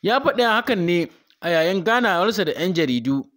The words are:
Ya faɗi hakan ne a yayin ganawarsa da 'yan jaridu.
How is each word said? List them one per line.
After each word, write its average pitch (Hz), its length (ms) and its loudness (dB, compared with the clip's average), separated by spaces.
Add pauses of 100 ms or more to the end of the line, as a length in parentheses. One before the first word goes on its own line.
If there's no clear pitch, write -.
Ya 220 180 2
faɗi 277 220 0
hakan 233 440 0
ne 170 220 0 (320)
a 170 100 -6
yayin 170 340 0
ganawarsa 208 600 0
da 151 80 -2
'yan 180 220 -2
jaridu. 135 500 -2 (120)